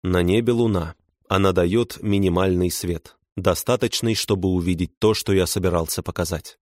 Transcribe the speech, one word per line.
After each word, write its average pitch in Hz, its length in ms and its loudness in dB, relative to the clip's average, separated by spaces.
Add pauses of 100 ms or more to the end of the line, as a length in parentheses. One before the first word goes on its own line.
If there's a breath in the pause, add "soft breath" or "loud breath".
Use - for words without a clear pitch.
На 90 200 0
небе 113 300 2
луна. 98 420 0 (340)
Она 95 240 4
дает 92 480 0
минимальный 92 720 2
свет, - 480 -8 (180)
достаточный, 110 760 0
чтобы 95 340 -2
увидеть 90 500 -2
то, 107 140 2
что 98 220 -2
я 92 120 4
собирался 87 560 -2
показать. 87 640 -6